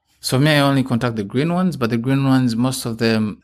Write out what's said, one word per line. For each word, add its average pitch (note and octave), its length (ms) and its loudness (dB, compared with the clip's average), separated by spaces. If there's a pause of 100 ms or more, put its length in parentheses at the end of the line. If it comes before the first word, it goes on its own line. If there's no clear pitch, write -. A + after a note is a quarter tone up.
(200)
So - 180 -2
me, D3+ 140 4
I C#3+ 80 4
only C#3 240 2
contact A#2+ 320 -2
the G#2 80 -4
green C#3 280 -2
ones, F3+ 240 -2
but A#2 140 -2
the A#2+ 80 -2
green C3+ 260 0
ones, C3 320 2
most B2+ 300 -2
of A2+ 120 -6
them, A2 460 0